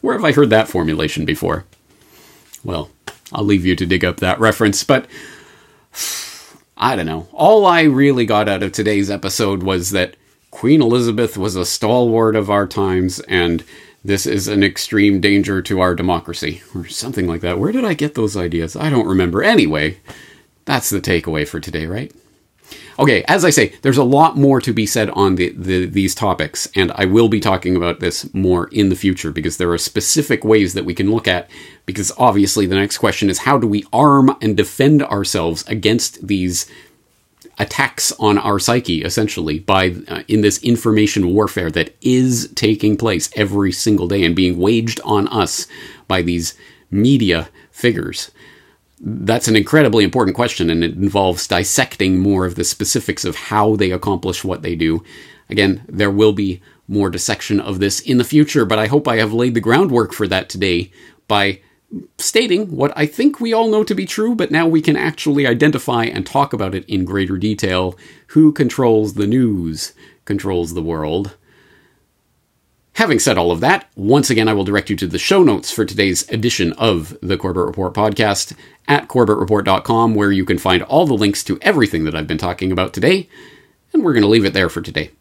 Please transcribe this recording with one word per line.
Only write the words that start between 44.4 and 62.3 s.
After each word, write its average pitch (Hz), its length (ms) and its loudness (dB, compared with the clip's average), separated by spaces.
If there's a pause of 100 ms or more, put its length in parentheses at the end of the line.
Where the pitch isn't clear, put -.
waged 110 460 0
on 104 240 0
us - 380 -2 (420)
by 92 140 0
these 85 320 -4 (360)
media 101 580 2 (220)
figures? - 600 -4 (760)
That's 110 440 -4
an 113 80 4
incredibly 113 480 4
important 101 320 0
question, 110 340 -2
and 82 140 2
it 85 100 -4
involves 95 540 0
dissecting 92 720 0
more 95 260 2
of 90 80 -6
the 90 100 -4
specifics - 600 -4
of 92 100 -4
how 107 400 0
they 98 160 0
accomplish 92 540 -4
what 87 180 -6
they 87 140 -6
do. 82 280 -2 (460)
Again, 98 380 0
there 101 220 -2
will 107 220 4
be 95 300 -4 (240)
more 98 240 0
dissection 98 500 -2
of 95 200 -6
this 98 180 -2
in 127 200 0
the 120 60 2
future, 147 400 2
but 107 140 0
I 110 80 0
hope 143 220 0
I 117 80 0
have 107 160 0
laid 120 220 0
the 117 60 2
groundwork 120 520 2
for 107 160 -4
that 92 200 -2
today 92 440 -2 (340)
by 98 340 0 (560)
stating 208 600 -2